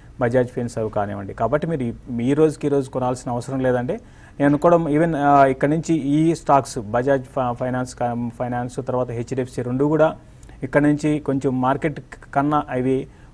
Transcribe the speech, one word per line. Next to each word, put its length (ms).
బజాజ్ 280
ఫిన్సర్వ్ 420
కానివ్వండి. 440
కాబట్టి 320
మీరు 160
ఈ, 100
ఈ 140
రోజుకి 320
ఈ 40
రోజు 200
కొనాల్సిన 420
అవసరం 280
లేదండి. 320
నేను 60
అనుకోవడం 380
even, 320
ఆ, 300
ఇక్కడ 220
నుంచి 260
ఈ 400
స్టాక్స్ 440
బజాజ్ 460
ఫ-, 280
ఫైనాన్స్ 420
కా-, 440
ఫైనాన్స్ 380
తర్వాత 220
హెచ్డిఎఫ్సి 520
రెండు 220
కూడా 320
ఇక్కడ 200
నుంచి 360
కొంచెం 420
మార్కెట్ 400
కన్నా 340
అవి 400